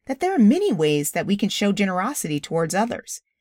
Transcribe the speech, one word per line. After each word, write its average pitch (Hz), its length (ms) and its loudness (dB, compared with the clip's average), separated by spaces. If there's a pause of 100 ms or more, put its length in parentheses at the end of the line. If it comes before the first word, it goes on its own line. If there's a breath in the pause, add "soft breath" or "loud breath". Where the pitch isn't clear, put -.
that 269 140 -6
there 370 140 0
are 359 40 2
many 294 340 6
ways 151 380 0
that 170 160 -4
we 202 100 0
can 202 140 -2
show 202 220 0
generosity 185 680 -2
towards 165 340 -2
others. - 460 -4 (200)